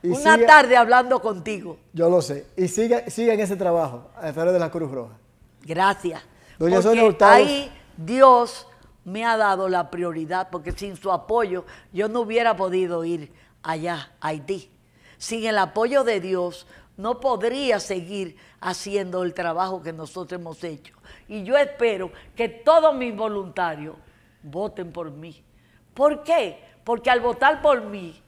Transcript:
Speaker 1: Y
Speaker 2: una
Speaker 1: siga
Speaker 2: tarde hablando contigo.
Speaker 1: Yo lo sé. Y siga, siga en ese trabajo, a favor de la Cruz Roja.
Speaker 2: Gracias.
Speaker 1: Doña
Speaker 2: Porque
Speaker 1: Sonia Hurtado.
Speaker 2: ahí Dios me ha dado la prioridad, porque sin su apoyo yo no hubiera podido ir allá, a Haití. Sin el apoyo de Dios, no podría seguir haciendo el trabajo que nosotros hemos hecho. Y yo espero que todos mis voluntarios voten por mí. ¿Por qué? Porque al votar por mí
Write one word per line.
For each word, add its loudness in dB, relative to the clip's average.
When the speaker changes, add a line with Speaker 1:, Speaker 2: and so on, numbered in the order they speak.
Speaker 1:
Y -2
Speaker 2:
una 4
Speaker 1:
siga 6
Speaker 2:
tarde 10
hablando 4
contigo. -8
Speaker 1:
Yo 2
lo 4
sé. -8
Y 0
siga, 0
siga 0
en 0
ese -2
trabajo, -2
a -8
favor 0
de 2
la -2
Cruz -8
Roja. -12
Speaker 2:
Gracias. -2
Speaker 1:
Doña 2
Speaker 2:
Porque 4
Speaker 1:
Sonia 4
Hurtado. 6
Speaker 2:
ahí 4
Dios 4
me -8
ha 2
dado 0
la -2
prioridad, -6
porque -10
sin -12
su -4
apoyo -2
yo -4
no -4
hubiera 0
podido -4
ir -8
allá, -8
a -6
Haití. -10
Sin -8
el -2
apoyo 0
de 0
Dios, -6
no -6
podría -2
seguir -8
haciendo -6
el -4
trabajo -4
que -10
nosotros -12
hemos -14
hecho. -14
Y -12
yo 0
espero -2
que -4
todos 2
mis -6
voluntarios -8
voten -10
por -12
mí. -20
¿Por 2
qué? -2
Porque -2
al 4
votar 0
por 2
mí -14